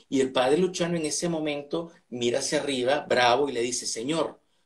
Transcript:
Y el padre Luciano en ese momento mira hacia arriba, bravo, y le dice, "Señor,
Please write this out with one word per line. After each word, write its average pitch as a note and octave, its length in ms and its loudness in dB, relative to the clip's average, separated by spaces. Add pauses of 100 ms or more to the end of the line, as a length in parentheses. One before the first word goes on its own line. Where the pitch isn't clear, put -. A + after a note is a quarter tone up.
Y C3+ 140 2
el C3 100 0
padre D3+ 280 4
Luciano F3 360 0
en D#3 100 -2
ese D3+ 220 -4
momento D#3 640 -4 (180)
mira A#2+ 300 0
hacia D3 220 0
arriba, C3+ 480 0
bravo, B2 400 4
y - 20 -6
le A#2+ 100 -2
dice, B2 260 -4
"Señor, C#3+ 520 -4 (260)